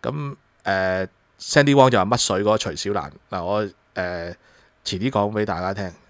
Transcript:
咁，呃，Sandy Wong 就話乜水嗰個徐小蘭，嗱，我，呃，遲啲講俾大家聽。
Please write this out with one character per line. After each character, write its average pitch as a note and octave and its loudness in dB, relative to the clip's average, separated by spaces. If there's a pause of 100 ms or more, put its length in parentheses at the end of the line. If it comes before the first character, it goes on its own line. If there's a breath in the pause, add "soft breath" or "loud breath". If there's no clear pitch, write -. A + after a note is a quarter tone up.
咁， C#3+ -6 (280)
呃， F#2+ -2 (320)
Sandy C#3+ 4
Wong C3 8
就 A#2+ 4
話 F#2 4
乜 A#2+ 0
水 F#2+ 0
嗰 - 0
個 G#2+ 4
徐 E2+ -4
小 G2+ -4
蘭， C#2+ -10 (180)
嗱， F2+ -6
我， G2+ -2 (240)
呃， F2 -6 (520 soft breath)
遲 G2 -6
啲 A2+ -2
講 G#2 0
俾 G#2+ -2
大 F2+ -6
家 F#2+ -4
聽。 F#2+ -8 (160)